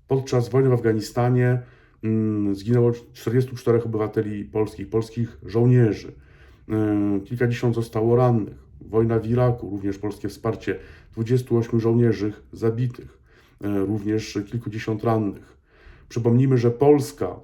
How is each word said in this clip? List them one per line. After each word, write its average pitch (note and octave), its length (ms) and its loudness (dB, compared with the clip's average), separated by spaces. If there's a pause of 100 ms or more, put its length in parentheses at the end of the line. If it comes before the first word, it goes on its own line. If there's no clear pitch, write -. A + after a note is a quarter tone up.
podczas C3 400 0
wojny C3+ 200 2
w B2+ 40 4
Afganistanie, B2 880 0 (420)
mm, G#2+ 500 0
zginęło A#2+ 380 2 (200)
czterdziestu B2 440 -2
czterech A#2 300 2
obywateli G#2 580 -4
polskich, G#2 460 -6
polskich A2+ 560 -4
żołnierzy. A#2 680 4 (560)
E, G#2 560 0
kilkadziesiąt A#2+ 500 -2
zostało A2+ 420 0
rannych. A#2+ 500 0 (140)
Wojna A2+ 380 0
w G#2+ 80 -2
Iraku, A#2+ 440 0
również G2 280 -6
polskie G#2 300 -8
wsparcie, G2+ 500 -6 (340)
dwudziestu A#2 440 0
ośmiu A#2 240 0
żołnierzy A2+ 520 2 (200)
zabitych, A2+ 680 -4 (460)
e, G2+ 140 -2
również G#2+ 600 -4 (120)
kilkudziesiąt A2 540 -6
rannych. A2 520 -4 (520)
Przypomnijmy, B2 500 2
że A#2 120 2
Polska, A#2+ 720 2